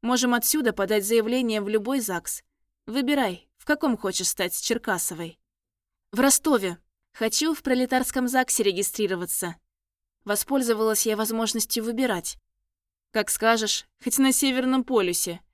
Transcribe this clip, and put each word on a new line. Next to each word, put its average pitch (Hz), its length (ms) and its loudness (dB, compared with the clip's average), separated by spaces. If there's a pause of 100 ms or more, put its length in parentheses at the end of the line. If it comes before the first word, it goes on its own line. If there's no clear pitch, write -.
Можем 240 320 2
отсюда 240 380 0
подать 202 320 0
заявление 226 560 2
в 202 80 -4
любой 220 320 0
загс. 190 420 -6 (440)
Выбирай, 247 720 -2
в - 80 -20
каком 294 320 2
хочешь 185 320 -2
стать 180 260 -2
с - 60 -6
Черкасовой». 175 800 -4 (720)
«В 208 100 -2
Ростове. 254 580 2 (340)
Хочу 294 420 0
в - 80 -12
пролетарском 254 680 0
загсе 254 360 0
регистрироваться». 185 920 -2 (680)
Воспользовалась 220 840 0
я 220 100 0
возможностью 220 680 -2
выбирать. 226 540 -2 (760)
«Как 160 180 -2
скажешь, 220 560 2 (160)
хоть - 160 -2
на 269 140 6
Северном 262 500 2
полюсе». 185 580 0 (140)